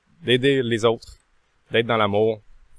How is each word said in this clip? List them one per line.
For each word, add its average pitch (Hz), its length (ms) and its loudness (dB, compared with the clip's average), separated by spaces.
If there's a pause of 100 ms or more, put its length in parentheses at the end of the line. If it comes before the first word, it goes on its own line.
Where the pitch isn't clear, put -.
(220)
d'aider 127 400 2
les 117 240 -2
autres, 117 320 -4 (540)
d'être 117 140 0
dans 117 120 -2
l'amour, 107 420 0 (380)